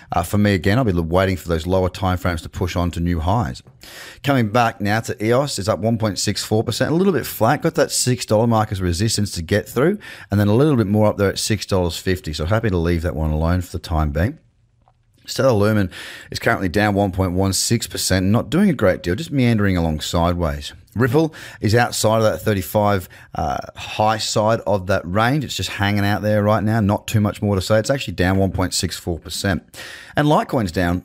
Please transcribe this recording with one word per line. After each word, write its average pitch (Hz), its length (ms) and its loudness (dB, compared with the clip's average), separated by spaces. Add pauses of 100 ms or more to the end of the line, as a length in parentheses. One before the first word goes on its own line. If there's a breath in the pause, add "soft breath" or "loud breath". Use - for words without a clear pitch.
(120 loud breath)
Uh, 87 120 0
for 101 140 -2
me, 104 160 4
again, 95 240 2
I'll 135 60 2
be 107 80 0
l-, 85 100 0
waiting 92 360 0
for - 100 -14
those 82 180 -2
lower 92 240 0
timeframes 90 520 -2
to - 80 -12
push - 260 -4
on 87 160 0
to - 80 -6
new 85 220 -2
highs. 87 420 -2 (580 loud breath)
Coming 127 280 2
back 113 320 0
now 104 180 0
to 104 240 -6
eos, 123 360 0
it's 98 100 -2
up 92 100 0
one 110 180 0
point 101 220 -2
six - 240 -2
four 110 180 0
percent, - 300 -2
a 151 40 2
little 190 180 2
bit 127 120 -2
flat. 127 360 0
Got 165 140 -2
that - 160 2
six - 340 -2
dollar 110 220 2
mark 110 260 2
as 95 80 -4
resistance 95 520 0
to 90 100 -6
get 98 260 0
through, 175 300 2 (320 loud breath)
and 101 80 4
then 104 80 4
a 104 80 4
little 147 200 4
bit 110 120 2
more 107 180 4
up 107 120 2
there 98 120 2
at - 80 -4
six - 300 -4
dollars 90 280 0
fifty. 87 380 -4
So 80 120 -4
happy 110 260 0
to 90 60 2
leave 82 260 0
that 85 120 -4
one 78 140 -2
alone 82 320 0
for 85 100 -10
the 92 60 -6
time 78 320 -2
being. 87 300 -2 (880)
Stellar 131 260 2
Lumen 104 380 2 (400 loud breath)
is - 80 -8
currently 98 280 0
down 101 280 2
one 101 160 2
point 92 220 0
one 95 200 0
six - 320 -2
percent, - 400 0
not 104 240 2
doing 180 220 4
a - 20 2
great 101 300 2
deal, - 100 -2
just 165 180 -6
meandering 113 460 2
along 80 220 0
sideways. 85 760 -2 (220)
Ripple 135 400 2 (240 loud breath)
is 104 160 2
outside 113 440 2
of 110 40 2
that 101 180 2
thirty-five, 101 680 0 (240 loud breath)
uh, 76 240 -4 (180)
high 110 420 -2
side 110 440 0
of 95 260 -2
that 95 180 -2
range. 113 380 0
It's - 120 -8
just - 160 -6
hanging 101 340 0
out 101 160 0
there 107 200 2
right 104 220 2
now. 110 160 2
Not 101 260 2
too 110 140 0
much 104 220 0
more 104 140 2
to 95 60 0
say. 110 180 2
It's 110 100 0
actually 135 240 -4
down 90 240 2
one 95 140 2
point 90 220 -2
six - 240 -4
four 85 220 -6
percent. - 580 -4 (380 loud breath)
And 147 120 2
Litecoin's 151 440 0
down 90 340 0